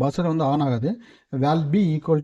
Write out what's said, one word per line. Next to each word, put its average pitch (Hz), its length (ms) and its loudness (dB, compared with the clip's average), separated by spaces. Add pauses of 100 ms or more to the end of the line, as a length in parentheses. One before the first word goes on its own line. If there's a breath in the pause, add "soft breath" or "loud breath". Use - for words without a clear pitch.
பஸர் 165 300 0
வந்து 156 140 0
on 143 200 0
ஆகாது. 123 240 0 (540 loud breath)
Val 156 160 2 (140)
be 208 80 2 (140)
equal 151 280 0